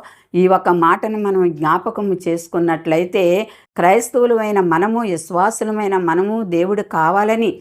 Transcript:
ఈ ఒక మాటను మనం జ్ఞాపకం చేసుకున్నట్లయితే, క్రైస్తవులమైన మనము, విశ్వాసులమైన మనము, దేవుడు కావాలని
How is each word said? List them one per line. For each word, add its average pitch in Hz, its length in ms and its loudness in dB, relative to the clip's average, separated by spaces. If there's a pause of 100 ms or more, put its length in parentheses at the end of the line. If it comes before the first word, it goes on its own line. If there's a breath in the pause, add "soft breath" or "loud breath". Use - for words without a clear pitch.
(340 loud breath)
ఈ 180 140 4
ఒక 185 200 2
మాటను 185 500 2
మనం 190 340 0
జ్ఞాపకం 180 640 -2 (120)
చేసుకున్నట్లయితే, 170 1160 -2 (300 loud breath)
క్రైస్తవులమైన 220 840 2
మనము, 190 400 0
విశ్వాసులమైన 208 960 -2
మనము, 185 460 0
దేవుడు 185 400 -2
కావాలని 202 800 0